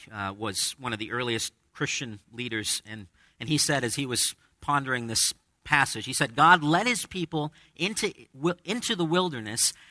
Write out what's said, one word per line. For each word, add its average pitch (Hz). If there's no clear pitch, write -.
uh, 98
was 104
one 123
of 107
the 110
earliest 120
Christian 120
leaders, 117
and, 107
and 123
he 151
said 139
as 117
he 139
was -
pondering 131
this -
passage, 135
he 127
said, 120
"God 160
led 175
his 240
people 156
into, 196
wi-, 160
into 220
the 175
wilderness 151